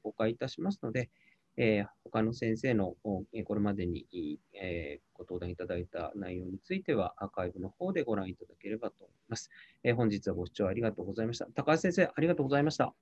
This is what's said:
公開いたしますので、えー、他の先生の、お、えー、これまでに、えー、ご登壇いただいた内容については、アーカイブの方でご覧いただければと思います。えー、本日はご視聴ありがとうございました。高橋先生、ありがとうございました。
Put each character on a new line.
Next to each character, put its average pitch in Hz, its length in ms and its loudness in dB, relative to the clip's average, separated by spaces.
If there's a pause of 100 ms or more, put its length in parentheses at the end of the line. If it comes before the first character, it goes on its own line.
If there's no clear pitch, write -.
公 110 100 -6
開 110 180 2
い 117 60 -4
た 131 100 -4
し 160 140 -8
ま 185 100 2
す 196 120 -4
の 113 100 -4
で、 123 160 -2 (480)
え 107 280 4
ー、 - 20 -8 (160)
他 - 180 0
の 113 120 2
先 113 240 0
生 127 160 2
の、 98 300 2
お、 98 200 -2 (100)
え 113 60 -6
ー、 101 40 -6
こ 104 120 -4
れ 104 60 2
ま 101 120 2
で 98 120 -2
に、 82 200 -4 (480)
え 85 460 -6
ー、 - 180 -20
ご - 60 -14
登 90 160 -6
壇 87 100 -6
い 87 60 -6
た 90 100 -8
だ 90 120 -4
い 87 80 -4
た 87 300 -6
内 90 220 -6
容 92 80 -6
に 92 180 -8
つ 185 120 -4
い 185 80 -4
て 156 100 0
は、 92 240 2
ア 101 80 -6
ー 95 80 -8
カ 92 120 -2
イ 87 40 -2
ブ - 100 -8
の 92 100 -6
方 185 240 -4
で 165 100 0
ご 113 120 0
覧 95 140 -2
い - 60 -8
た - 100 -16
だ - 60 -20 (100)
け 101 80 -10
れ 110 80 -2
ば 113 120 -6
と - 100 -10
思 98 80 -20
い - 40 -20 (180)
ま 120 80 -4
す。 - 120 -12 (340)
え 123 100 4
ー、 - 20 2
本 117 140 4
日 101 180 0
は 95 60 0
ご - 120 -2
視 - 60 -10
聴 101 160 0
あ 95 60 0
り 113 80 -2
が 110 100 2
と 101 100 -8
う 90 40 -6
ご 98 80 -6
ざ 113 100 -2
い 110 40 0
ま 120 60 -2
し 117 40 -6
た。 - 80 -6 (100)
高 143 180 2
橋 165 60 4
先 180 140 2
生、 180 200 4
あ - 80 -2
り 160 60 6
が 175 80 4
と 143 80 2
う - 20 2
ご 131 60 0
ざ 143 80 6
い 143 40 6
ま 156 80 4
し - 60 -4
た。 - 240 2